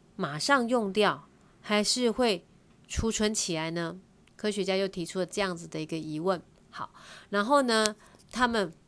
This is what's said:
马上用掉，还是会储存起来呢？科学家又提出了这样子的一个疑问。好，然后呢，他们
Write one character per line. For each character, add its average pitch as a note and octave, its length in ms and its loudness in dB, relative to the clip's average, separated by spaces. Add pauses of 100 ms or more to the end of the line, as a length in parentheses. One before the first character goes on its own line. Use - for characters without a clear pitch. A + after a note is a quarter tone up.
(160)
马 D3+ 220 -4
上 B3 320 2
用 G3+ 240 0
掉， F#3 340 2 (320)
还 G#3 240 2
是 A#3+ 280 2
会 G#3+ 340 0 (420)
储 A3 240 -2
存 G#3+ 220 0
起 F3 220 -2
来 D#3+ 160 -2
呢？ E3+ 280 -4 (360)
科 G#3+ 140 -2
学 G3 140 -2
家 F#3+ 140 0
又 G3 100 0
提 F#3 180 -6
出 F#3 140 -6
了 F3+ 60 0
这 G3+ 160 -4
样 F#3 160 -2
子 E3+ 100 -14
的 D#3+ 140 -8
一 D#3 40 -6
个 D#3+ 120 -6
疑 D#3 220 -6
问。 F#3 220 -2 (280)
好， - 220 -10 (380)
然 G3+ 160 0
后 C#4 180 6
呢， A3 320 4 (360)
他 A#3+ 160 2
们 G#3 240 2 (160)